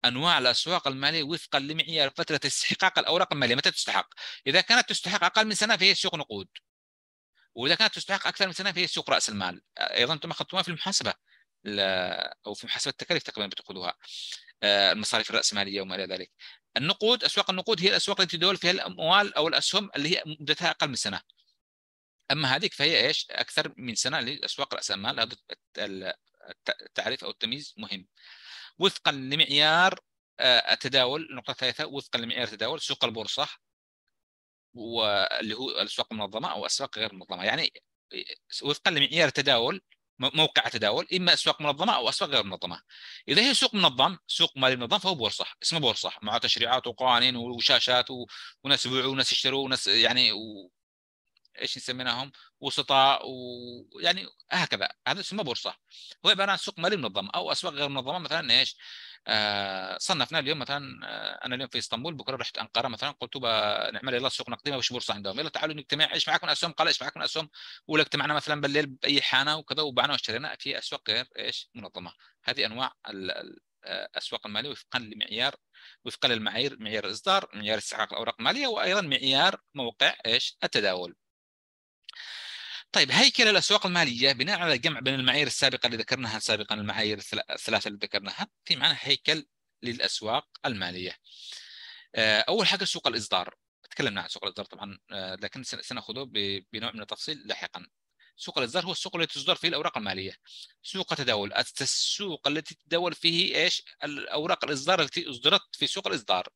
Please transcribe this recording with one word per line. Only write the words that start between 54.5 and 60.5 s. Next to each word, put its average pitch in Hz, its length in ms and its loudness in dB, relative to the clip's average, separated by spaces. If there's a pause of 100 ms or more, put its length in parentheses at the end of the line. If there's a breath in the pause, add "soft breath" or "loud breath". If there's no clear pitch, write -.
هكذا، 123 380 0 (200)
هذا 156 120 0
اسمه 196 220 -6
بورصة. 117 340 -6 (500 loud breath)
هو 196 40 6
عبارة 196 200 4
عن 190 60 4
سوق - 220 -8
مالي 185 180 2
منظم 101 320 -2
أو 165 240 -2
أسواق 165 220 -2
غير 143 140 -2
منظمة. 139 300 -4
مثلًا 143 420 0
إيش؟ - 160 0 (500 loud breath)
آه، 98 720 2
صنفنا 160 400 0
اليوم 147 200 -2